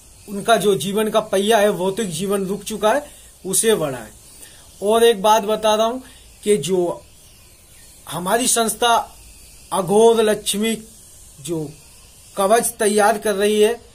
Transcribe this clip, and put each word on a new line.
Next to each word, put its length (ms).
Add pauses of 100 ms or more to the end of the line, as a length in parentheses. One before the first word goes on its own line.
(300)
उनका 280
जो 180
जीवन 340
का 100
पहिया 380
है, 140
भौतिक 380
जीवन 360
रुक 180
चुका 300
है, 120 (400)
उसे 300
बढ़ाएं। 360 (720)
और 200
एक 180
बात 220
बता 320
रहा 100
हूं 140 (440)
कि 140
जो 440 (1080)
हमारी 380
संस्था 680 (580)
अघोर 480
लक्ष्मी 560 (640)
जो 280 (680)
कवच 420
तैयार 380
कर 180
रही 260
है, 340